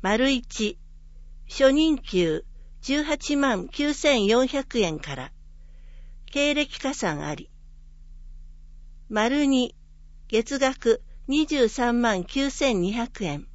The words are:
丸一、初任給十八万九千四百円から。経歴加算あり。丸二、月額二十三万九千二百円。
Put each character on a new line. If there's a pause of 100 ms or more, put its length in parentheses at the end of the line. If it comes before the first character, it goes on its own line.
丸
一、 (680)
初
任
給 (360)
十
八
万
九
千
四
百
円
か
ら。 (960)
経
歴
加
算
あ
り。 (1600)
丸
二、 (540)
月
額 (260)
二
十
三
万
九
千
二
百
円。